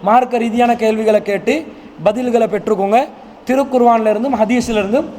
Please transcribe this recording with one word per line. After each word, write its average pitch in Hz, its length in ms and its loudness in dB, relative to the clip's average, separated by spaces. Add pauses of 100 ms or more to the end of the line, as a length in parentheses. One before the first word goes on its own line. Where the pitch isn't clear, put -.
மார்க்க 240 340 2
ரீதியான 240 300 0 (100)
கேள்விகளை 220 480 2
கேட்டு 202 240 -2 (540)
பதில்களை 226 440 0
பெற்றுக்கோங்க. 202 480 0 (480)
திருக்குர்ஆன்ல 240 680 2
இருந்தும் 240 280 -2
ஹதீஸ்ல 226 400 0
இருந்தும் 220 260 -2 (120)